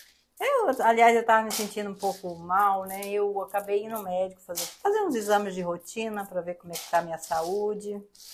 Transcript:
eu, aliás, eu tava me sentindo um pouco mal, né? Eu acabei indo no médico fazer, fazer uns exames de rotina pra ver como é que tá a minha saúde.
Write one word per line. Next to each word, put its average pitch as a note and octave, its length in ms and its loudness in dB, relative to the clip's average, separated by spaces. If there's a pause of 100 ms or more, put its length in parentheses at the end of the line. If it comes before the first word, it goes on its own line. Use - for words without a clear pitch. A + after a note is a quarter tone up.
(400)
eu, A#4+ 280 2 (160)
aliás, A#3 320 8
eu A3+ 80 2
tava A3 180 6
me A3 80 -4
sentindo G#3 400 -4
um G3 40 -8
pouco F#3 420 -4
mal, F#3+ 480 2
né? G3 240 -8
Eu G3+ 340 -2
acabei G3+ 420 -2
indo A3 120 -8
no G3+ 80 -6
médico F#3 380 -4
fazer, F3 220 -8
fazer G#4 380 -2
uns D4+ 140 -2
exames G3+ 400 0
de F#3 40 -6
rotina G3+ 640 -6
pra F3+ 160 -6
ver F3 140 -6
como E3+ 180 -18
é E3+ 40 -10
que - 120 -12
tá E3+ 100 4
a E3+ 40 0
minha E3 160 -6
saúde. G3+ 840 -4 (340)